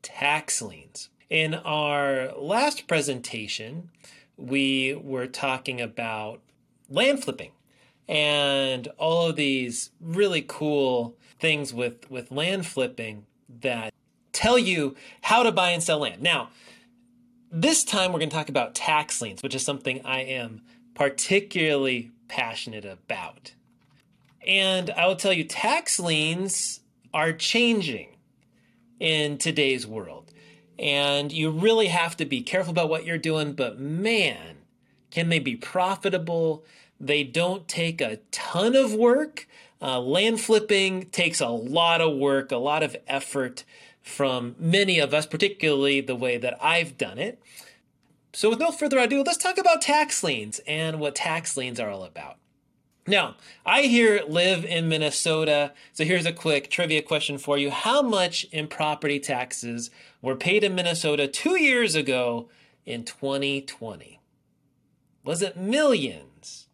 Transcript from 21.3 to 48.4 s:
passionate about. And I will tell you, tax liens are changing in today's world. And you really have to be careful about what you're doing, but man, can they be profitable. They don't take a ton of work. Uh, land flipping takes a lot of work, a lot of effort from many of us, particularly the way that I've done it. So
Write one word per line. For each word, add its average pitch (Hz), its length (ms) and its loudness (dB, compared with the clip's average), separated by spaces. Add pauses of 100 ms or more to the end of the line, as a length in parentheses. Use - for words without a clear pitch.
passionate 113 580 -6
about. 92 680 -12 (920)
And 190 460 2
I 170 160 2
will 190 80 4
tell 190 180 0
you, 160 120 2
tax 294 560 0
liens 170 800 -2 (340)
are 160 180 2
changing 180 760 0 (920)
in 151 360 0
today's 135 480 0
world. 104 480 -12 (460)
And 143 540 0
you 156 180 0
really 208 380 2
have 170 300 0
to 160 60 -2
be 135 160 -4
careful 185 300 -2
about 165 180 0
what 160 160 -2
you're 165 140 -4
doing, 156 360 -2
but 123 260 -6
man, 147 800 -2 (520)
can 170 180 0
they 165 120 4
be 123 160 -4
profitable. 175 1080 -2 (360)
They 147 240 2
don't 175 420 -2
take 165 340 -4
a 110 200 -4 (100)
ton 220 460 0
of 240 180 4
work. 247 540 2 (320)
Uh, 131 180 -2
land 190 420 2
flipping 196 640 4
takes 170 340 0
a 127 80 2
lot 156 520 2
of 160 160 4
work, 135 360 2
a 123 60 0
lot 147 260 2
of 135 120 -6 (120)
effort 135 560 -4 (360)
from 127 560 -2
many 180 440 4
of 143 120 2
us, 151 140 2
particularly 147 760 2
the 131 140 -4
way 123 220 0
that 120 260 -4
I've 160 340 2
done 113 220 -6
it. 214 240 -8 (920)
So - 180 2